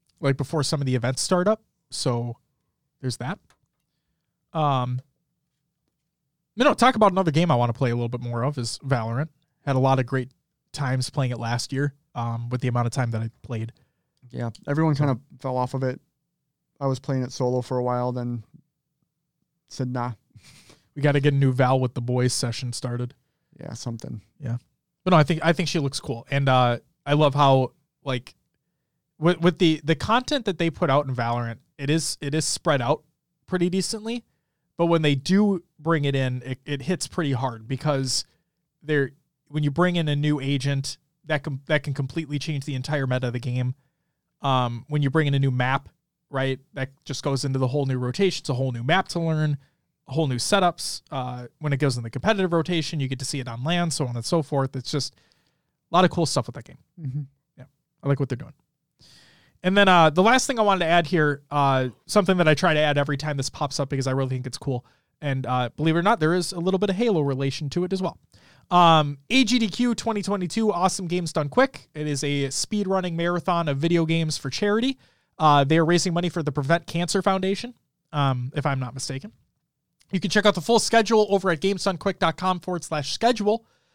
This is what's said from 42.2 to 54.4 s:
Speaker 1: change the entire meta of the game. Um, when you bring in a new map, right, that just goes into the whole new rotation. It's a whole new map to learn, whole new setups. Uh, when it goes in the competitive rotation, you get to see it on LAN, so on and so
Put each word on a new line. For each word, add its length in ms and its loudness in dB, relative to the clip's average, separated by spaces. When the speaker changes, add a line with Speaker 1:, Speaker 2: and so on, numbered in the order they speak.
Speaker 1:
change 280 -6
the 100 -6
entire 320 -2
meta 200 -2
of 40 -4
the 80 -6
game. 340 -2
Um, 460 0
when 140 0
you 80 2
bring 160 2
in 80 0
a 60 2
new 100 2
map, 380 -2
right, 300 -2
that 160 -6
just 200 -8
goes 200 -2
into 140 -2
the 100 0
whole 180 -2
new 120 -2
rotation. 440 -2
It's 60 -10
a 60 -2
whole 180 -2
new 120 -8
map 240 0
to 120 -6
learn, 380 0
whole 140 0
new 100 -2
setups. 760 0
Uh, 360 -8
when 140 -4
it 60 0
goes 180 0
in 60 -6
the 80 -8
competitive 420 0
rotation, 480 0
you 80 0
get 100 -4
to 60 -10
see 160 -6
it 80 -8
on 160 -8
LAN, 260 0
so 160 -2
on 100 -4
and 80 -6
so 180 0